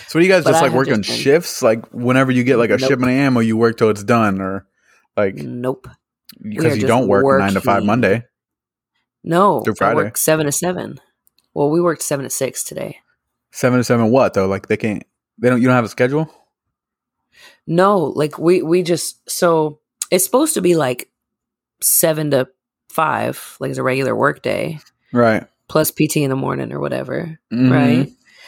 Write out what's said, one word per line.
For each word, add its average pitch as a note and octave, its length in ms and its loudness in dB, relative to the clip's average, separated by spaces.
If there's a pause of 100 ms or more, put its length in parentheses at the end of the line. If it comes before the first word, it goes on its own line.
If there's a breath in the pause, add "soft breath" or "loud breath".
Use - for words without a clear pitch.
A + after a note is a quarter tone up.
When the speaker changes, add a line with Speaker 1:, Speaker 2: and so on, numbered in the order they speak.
Speaker 1:
So - 100 -4
what E3 40 4
do F3+ 40 4
you F#3 60 4
guys F#3 120 4
Speaker 2:
But D#3 80 2
Speaker 1:
just, D#3+ 120 4
Speaker 2:
I - 20 4
Speaker 1:
like, C3 60 0
Speaker 2:
have A#2 60 0
Speaker 1:
work C3 100 0
Speaker 2:
just C3 100 0
Speaker 1:
on G#2 40 -2 (140)
Speaker 2:
been A#2 80 -8
Speaker 1:
shifts? D3+ 380 0
Like, A#2 320 2
whenever B2+ 380 2
you B2+ 120 2
get, B2+ 140 2
like, A2+ 140 2
a G2+ 60 4
Speaker 2:
Nope. C3+ 120 0
Speaker 1:
shipment B2+ 220 0
of C3 80 2
ammo, C3 200 2
you A2+ 160 2
work A2+ 220 2
till A2+ 140 4
it's G2+ 120 -6
done, G#2+ 380 2
or, F#2+ 240 -6 (500)
like, G2+ 200 0
Speaker 2:
Nope. B2+ 520 -8 (560)
We G#3 120 -10
Speaker 1:
'cause D#3 100 0
Speaker 2:
are D#3 40 2
Speaker 1:
you C#3+ 120 0
Speaker 2:
just - 60 0
Speaker 1:
don't B2 200 2
work C3+ 320 4
nine G2 140 2
to F#2+ 80 0
five G2+ 160 2
Speaker 2:
working. G2 100 -2
Speaker 1:
Monday A2 360 2 (1000)
Speaker 2:
No, E3+ 380 2
Speaker 1:
through G#2+ 120 -2
Speaker 2:
I - 40 -10
Speaker 1:
Friday. G2+ 180 0
Speaker 2:
work G#2 220 -2
seven D#3 300 0
to C#3+ 40 -2
seven. F3 480 -6 (540)
Well, D3 160 0
we D#3+ 120 0
worked E3+ 200 -2
seven C#3 220 -4
to B2 80 -10
six - 320 -4
today. - 340 -10 (540)
Speaker 1:
Seven B2+ 280 0
to A#2+ 40 0
seven A#2 260 2
what, A#2 240 2
though? F#2+ 140 0
Like, G2 200 -4
they G#2+ 100 0
can't, G#2+ 260 -6 (340)
they A#2+ 120 0
don't, B2 120 2
you B2+ 60 4
don't B2+ 80 4
have A#2+ 100 2
a G2+ 40 -8
schedule? C#3+ 440 -2 (1300 soft breath)
Speaker 2:
No, F#3 320 2
like, D3 400 -2
we, E3 240 2
we E3+ 180 0
just, - 480 -6
so D#3+ 500 0 (300)
it's F#3 160 0
supposed D4+ 300 0
to - 60 -2
be, F3+ 140 2
like, C3 360 -2 (680)
seven D#3 520 0
to C3 160 0 (420)
five, B2 720 -4
like, C3+ 100 -8
it's C3 80 -8
a C3 60 -6
regular C3 320 -2
work C3+ 260 -2
day. B2 380 -6 (340)
Speaker 1:
Right. A#2 320 2 (220)
Speaker 2:
Plus D#3 240 0
P D#3 160 0
T D3+ 160 -2
in C#3 60 -2
the C3 60 -2
morning C3+ 380 -6
or C#3+ 80 -8
whatever, C3+ 580 -8 (140)
Speaker 1:
Mm-hmm. B2+ 180 2
Speaker 2:
right? B2+ 400 2 (360 loud breath)